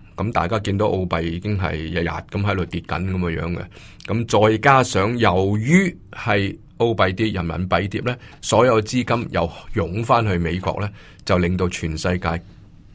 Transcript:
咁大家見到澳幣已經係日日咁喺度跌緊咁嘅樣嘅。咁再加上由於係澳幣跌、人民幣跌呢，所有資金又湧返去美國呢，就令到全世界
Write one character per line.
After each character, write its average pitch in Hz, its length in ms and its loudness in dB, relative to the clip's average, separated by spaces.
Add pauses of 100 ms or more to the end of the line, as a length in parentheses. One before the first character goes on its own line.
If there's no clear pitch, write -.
(140)
咁 104 160 -4
大 87 160 0
家 110 120 -2
見 104 180 -2
到 104 100 2
澳 95 120 0
幣 85 240 -2
已 85 180 -4
經 104 180 -2
係 85 160 -2
日 82 300 -4
日 85 40 -2
咁 82 340 -6
喺 101 120 0
度 90 120 -2
跌 87 160 -6
緊 90 280 -4
咁 92 60 -2
嘅 85 240 -2
樣 85 160 -4
嘅。 87 60 -8 (440)
咁 110 440 2
再 110 80 2
加 135 240 4
上 107 340 0
由 98 400 2
於 170 400 2 (160)
係 101 420 -2 (220)
澳 120 120 2
幣 95 260 2
跌、 110 140 0
人 92 160 -2
民 85 240 -4
幣 92 200 2
跌 - 140 -4
呢， 123 120 -2 (280)
所 113 240 4
有 113 160 6
資 123 200 -2
金 117 280 -2
又 85 200 0 (240)
湧 90 300 -2
返 117 220 4
去 95 100 2
美 85 220 0
國 92 220 -2
呢， 101 100 -4 (340)
就 95 140 2
令 90 180 2
到 90 140 0
全 80 260 -4
世 90 220 -2
界 85 220 -2 (540)